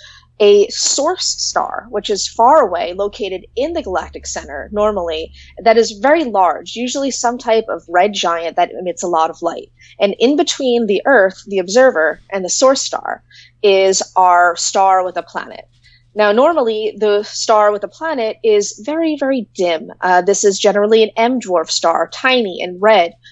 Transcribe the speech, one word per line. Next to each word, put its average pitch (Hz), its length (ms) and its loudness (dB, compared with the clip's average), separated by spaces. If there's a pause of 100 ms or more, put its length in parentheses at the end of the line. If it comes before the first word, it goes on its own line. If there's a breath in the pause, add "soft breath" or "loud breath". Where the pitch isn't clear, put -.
(400 loud breath)
a 202 280 6
source - 580 -4
star, - 640 -6
which 208 200 -6
is 196 160 -4
far 269 360 4
away, 180 320 -4
located 202 600 -8
in 302 200 -4
the 320 80 -6
galactic 180 440 -8
center 147 460 -12
normally, 180 600 -4 (300 soft breath)
that 226 140 4
is 220 260 0
very 302 220 2
large, 190 500 0
usually 254 380 -4
some 240 260 -4
type 220 300 0
of - 200 -6
red 180 240 2
giant 170 440 -4
that 175 160 0
emits 175 320 -8
a 180 40 -4
lot 165 220 0
of 165 120 -16
light. - 280 -8 (300 soft breath)
And 202 180 0
in 285 180 2
between 247 500 0
the 196 180 0
Earth, 196 420 2
the 196 120 -4
observer, 185 640 2 (100)
and 190 140 -6
the 175 60 -6
source 262 300 2
star - 420 -8 (400 soft breath)
is 190 400 2 (140)
our 175 400 4
star 190 480 0
with 180 120 -8
a 170 60 -6
planet. - 460 -14 (460 soft breath)
Now, 208 160 2
normally, 226 680 0
the 208 240 2
star 208 500 2
with 202 120 -6
a 196 40 -6
planet 269 560 -6
is 208 400 2
very, 311 320 -2
very 269 380 -2
dim. 175 360 -2 (120)
Uh, 180 180 4
this 196 240 0
is 196 140 2
generally 208 440 2
an 214 140 2
M 240 240 0
dwarf 180 300 -2
star, 165 420 0
tiny 240 480 -2
and 180 220 -10
red, 196 320 4 (160 soft breath)